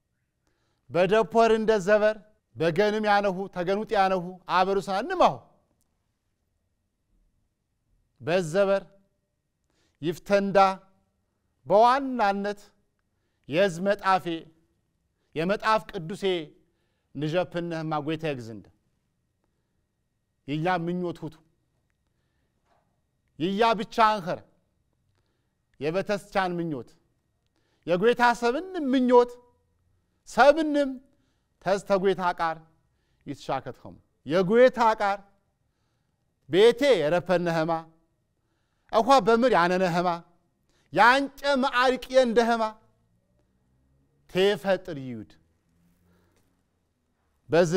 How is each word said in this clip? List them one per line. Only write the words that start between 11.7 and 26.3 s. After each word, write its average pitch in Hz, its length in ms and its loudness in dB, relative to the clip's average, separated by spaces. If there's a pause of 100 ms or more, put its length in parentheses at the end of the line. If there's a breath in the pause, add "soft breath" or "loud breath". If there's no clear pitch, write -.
የዝ 170 320 0
መጣፌ 196 440 -2 (1120)
የመጣፍ 208 520 -2
ቅዱሴ 185 360 -12 (920)
ንዠፕነህማ 160 840 -6
ጎይታ 156 240 -8
የግዝንደ 117 400 -10 (1800)
ይያ 156 320 -2
ምኞት 175 400 -6
ሁቱ 156 160 -14 (2000)
ይያ 196 240 -2 (100)
ብቻ 214 220 -8 (100)
አንኸረ 185 340 -2 (1400)
የበተስቻን 190 760 -6